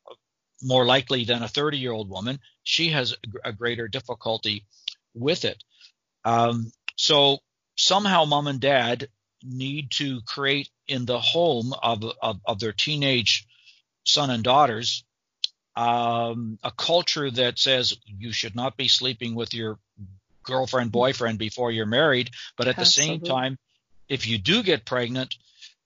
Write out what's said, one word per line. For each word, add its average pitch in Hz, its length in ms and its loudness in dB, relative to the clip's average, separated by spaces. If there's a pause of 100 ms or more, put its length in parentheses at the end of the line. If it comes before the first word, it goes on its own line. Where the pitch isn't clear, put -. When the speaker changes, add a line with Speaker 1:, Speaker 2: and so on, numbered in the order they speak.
(640)
Speaker 1:
more 127 240 4
likely 127 380 2
than 120 180 -2
a 107 60 -6
thirty-year-old 127 600 -4
woman. 107 300 -8 (240)
She 160 280 0
has 127 220 0
a - 140 -12
gr-, 110 180 -12
a 120 80 -6
greater 117 360 -4
difficulty 110 800 -6 (480)
with 139 300 -2
it. 98 180 -6 (640)
Um, 117 460 2 (240)
so 139 440 4 (380)
somehow 190 480 4
mom 147 220 2
and 135 140 -2
dad 123 480 2 (340)
need 131 500 -8
to 135 300 -2
create 139 460 -2 (180)
in 123 200 -4
the 120 120 0
home 127 540 2 (100)
of, 113 220 0 (180)
of, 110 220 -2
of 101 160 -2
their 110 120 -2
teenage 135 760 0 (580)
son 143 260 4
and 117 140 -2
daughters, 123 580 4 (720)
um, 117 840 0
a 123 80 -6
culture 165 600 0
that 123 280 0
says 127 460 2
you 104 280 -10
should 107 220 -6
not 123 220 -4
be 131 120 -4
sleeping 123 460 -2
with 117 200 -6
your 110 240 -6 (640)
girlfriend, 127 500 0
boyfriend 120 460 2
before 117 320 -4
you're 110 160 -2
married. 123 440 2 (260)
But 123 120 0
at 127 80 0
the 123 80 0
same 156 360 2
Speaker 2:
Absolutely. 170 80 -8
Speaker 1:
time, 131 300 -2 (500)
if 127 180 -4
you 113 100 0
do 175 260 2
get 180 220 0
pregnant, 127 520 -4 (500)